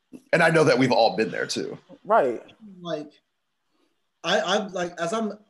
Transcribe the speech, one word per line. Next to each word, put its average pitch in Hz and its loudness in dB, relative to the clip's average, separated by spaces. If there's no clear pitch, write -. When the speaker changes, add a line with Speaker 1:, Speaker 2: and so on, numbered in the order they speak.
Speaker 1:
And 165 4
I 165 4
know 160 4
that 131 4
we've 127 2
all 107 2
been - 0
there - -4
too. - -6
Speaker 2:
Right. 160 2
Speaker 3:
Like, 160 -8
I, 180 0
I'm 196 -2
like, 175 -6
as 170 -4
I'm 214 -4